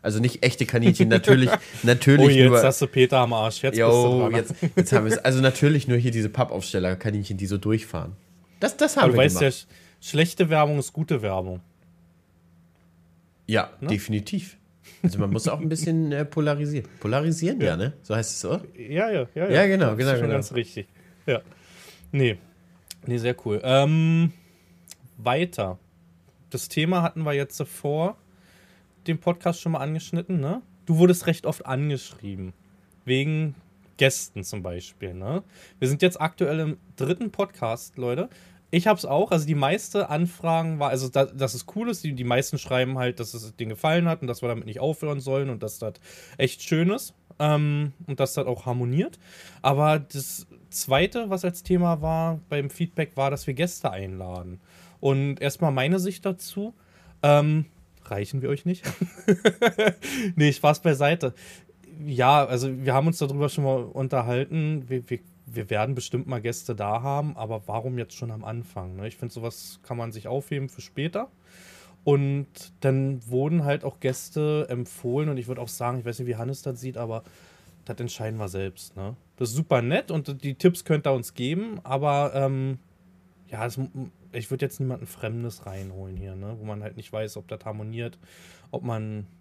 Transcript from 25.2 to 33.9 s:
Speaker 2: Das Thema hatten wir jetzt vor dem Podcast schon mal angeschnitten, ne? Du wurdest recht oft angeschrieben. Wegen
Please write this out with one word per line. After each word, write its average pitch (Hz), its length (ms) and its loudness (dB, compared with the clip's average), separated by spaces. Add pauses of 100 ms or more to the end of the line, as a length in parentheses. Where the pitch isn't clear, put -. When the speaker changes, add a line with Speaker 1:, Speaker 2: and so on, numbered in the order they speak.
Speaker 2:
Das - 180 -8
Thema 170 340 0
hatten 160 220 -2
wir 151 100 0
jetzt 139 280 -4
vor 156 540 -4 (920)
dem 160 120 -2
Podcast 175 420 -2
schon 165 120 -2
mal 151 80 -2
angeschnitten, 160 600 -4
ne? 180 220 -4 (240)
Du 165 120 4
wurdest 180 280 6
recht 165 200 -2
oft - 200 -4
angeschrieben. 123 840 -4 (520)
Wegen 147 500 0 (420)